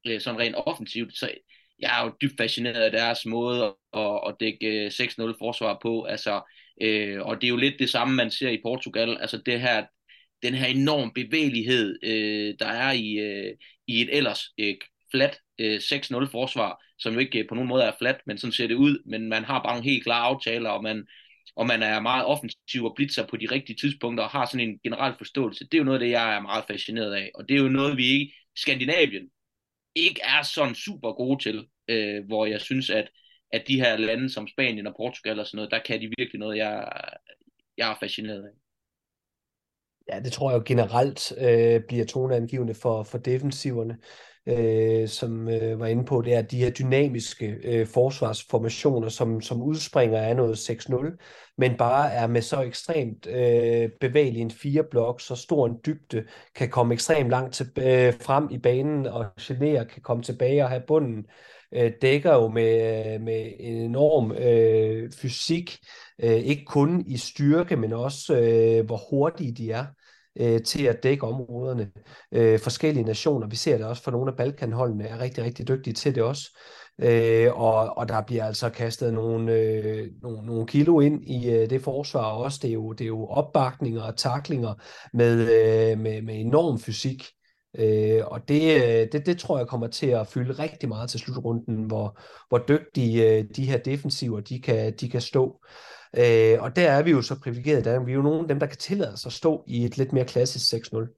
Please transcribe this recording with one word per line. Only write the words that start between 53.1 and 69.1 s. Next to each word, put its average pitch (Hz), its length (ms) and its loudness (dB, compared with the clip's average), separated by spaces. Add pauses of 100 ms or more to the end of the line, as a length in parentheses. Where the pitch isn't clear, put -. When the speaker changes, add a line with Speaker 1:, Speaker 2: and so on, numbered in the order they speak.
Speaker 2:
øh, 117 600 2 (120)
bevægelig 127 420 2
en 117 80 -4
fireblok, 139 720 0
så - 140 -10
stor 139 320 2
en 117 100 -2 (100)
dybde, 147 380 -4 (300)
kan 127 140 -2
komme 120 260 2
ekstremt 135 360 2
langt 127 240 0
til, 131 120 -6 (120)
øh, 127 420 6
frem 139 300 2
i 123 80 -8
banen 135 480 0
og 113 200 -4 (140)
genere, 135 440 0
kan - 180 -16
komme 117 200 -2
tilbage 131 420 2
og 127 40 0
have 127 180 -4
bunden, 123 380 0 (500)
øh, 117 180 4 (100)
dækker 147 320 6
jo 117 140 6
med, 113 560 2 (100)
øh, 110 60 -6
med 113 400 -4
en 113 160 -8
enorm, 120 560 2
øh, 113 800 4
fysik, 165 680 -4 (440)
øh, 117 100 4
ikke 131 320 0
kun 165 420 2
i 135 100 -6
styrke, 151 600 2
men 113 160 -2
også, 131 460 -2
øh, 113 480 6
hvor 110 140 -6 (100)